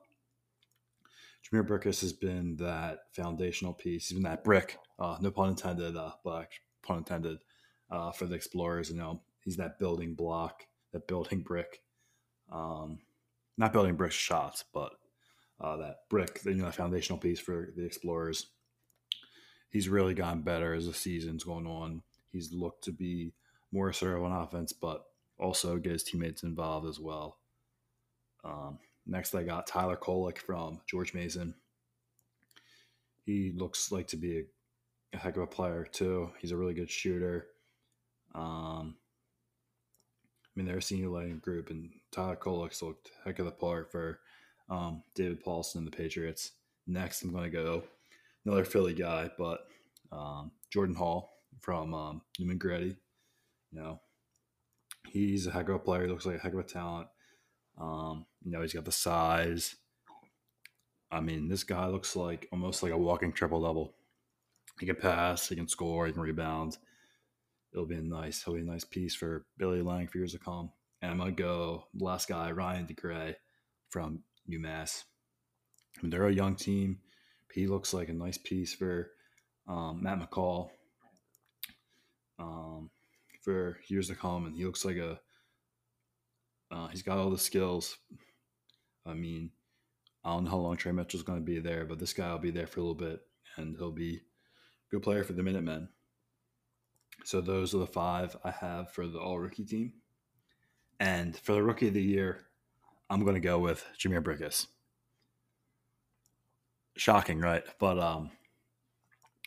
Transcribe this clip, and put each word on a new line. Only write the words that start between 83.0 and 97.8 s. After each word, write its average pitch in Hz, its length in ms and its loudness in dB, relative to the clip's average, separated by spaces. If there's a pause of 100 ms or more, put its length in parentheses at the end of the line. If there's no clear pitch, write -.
for 92 360 0 (100)
years 95 200 2
to 92 60 -4
come, 87 320 -2
and 80 100 -6
he 90 80 -2
looks 90 200 -2
like 95 120 0
a, 82 240 -4 (1500)
uh, 85 180 -6
he's 90 140 -8
got 95 160 2
all 95 120 4
the 92 80 2
skills. 90 600 2 (1080)
I 170 80 -8
mean, - 380 -6 (760)
I 85 60 -2
don't 87 140 2
know 82 60 0
how 92 80 4
long 87 180 2
Trey 87 160 0
Mitchell's 87 300 -2
gonna 87 180 -2
be 82 180 0
there, 82 260 -2
but 80 140 -6
this - 140 -4
guy 87 180 -2
will 82 80 -2
be 85 120 0
there 82 160 0
for - 140 -4
a - 20 0
little 85 120 0
bit, 80 320 -6 (300)
and 80 200 -6
he'll 85 160 -4
be 85 240 -4
a - 760 -18
good 101 120 0
player 101 220 4
for 95 100 -4
the 90 80 2
Minutemen. 87 480 0 (1300)
So 95 160 0
those 92 340 0
are 98 40 4
the 90 80 2